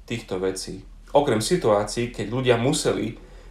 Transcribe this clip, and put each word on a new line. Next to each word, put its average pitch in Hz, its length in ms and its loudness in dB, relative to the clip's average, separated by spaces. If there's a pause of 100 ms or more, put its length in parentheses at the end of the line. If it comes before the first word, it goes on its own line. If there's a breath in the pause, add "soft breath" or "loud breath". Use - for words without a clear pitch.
týchto 110 320 -6
vecí, 92 480 -6 (240)
okrem 139 320 2
situácií, 117 720 0
keď 107 160 -6
ľudia 123 260 4
museli 117 640 0 (320 loud breath)